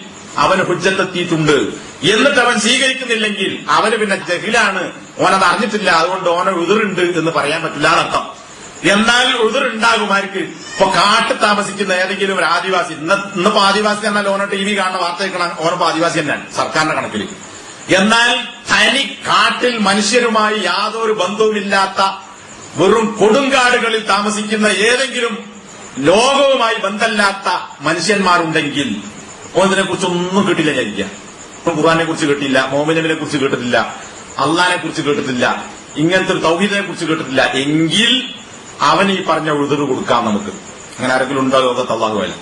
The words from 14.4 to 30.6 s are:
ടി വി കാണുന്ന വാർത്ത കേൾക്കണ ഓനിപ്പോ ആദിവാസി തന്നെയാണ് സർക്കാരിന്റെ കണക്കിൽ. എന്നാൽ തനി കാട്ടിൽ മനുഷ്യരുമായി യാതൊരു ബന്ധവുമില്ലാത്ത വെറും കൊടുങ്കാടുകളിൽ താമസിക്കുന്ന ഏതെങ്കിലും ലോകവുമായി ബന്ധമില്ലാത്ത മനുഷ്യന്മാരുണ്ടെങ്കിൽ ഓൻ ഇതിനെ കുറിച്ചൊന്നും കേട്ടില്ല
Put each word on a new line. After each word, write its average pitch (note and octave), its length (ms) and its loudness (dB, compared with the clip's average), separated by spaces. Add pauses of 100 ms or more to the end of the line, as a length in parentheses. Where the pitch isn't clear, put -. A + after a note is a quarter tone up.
ടി G3+ 180 -2
വി G#3 140 0
കാണുന്ന F#3 200 -2
വാർത്ത F3 220 -2
കേൾക്കണ F#3 400 -2
ഓനിപ്പോ E3 260 0
ആദിവാസി D#3+ 340 0
തന്നെയാണ് B2+ 360 -4
സർക്കാരിന്റെ D#3 400 0
കണക്കിൽ. G#2+ 320 -4 (680)
എന്നാൽ A#3 440 4 (320)
തനി A#3 460 0 (100)
കാട്ടിൽ A3+ 500 2
മനുഷ്യരുമായി G#3+ 840 2
യാതൊരു G#3+ 540 0
ബന്ധവുമില്ലാത്ത G3 1040 0 (600)
വെറും G#3 440 4
കൊടുങ്കാടുകളിൽ B3 840 4
താമസിക്കുന്ന G#3 640 0
ഏതെങ്കിലും A#3 840 0 (460)
ലോകവുമായി A#3+ 760 4
ബന്ധമില്ലാത്ത G3+ 840 0 (200)
മനുഷ്യന്മാരുണ്ടെങ്കിൽ D#3+ 1200 0 (540)
ഓൻ F#3 120 4
ഇതിനെ F#3+ 140 2
കുറിച്ചൊന്നും F3+ 640 0
കേട്ടില്ല D#3+ 240 2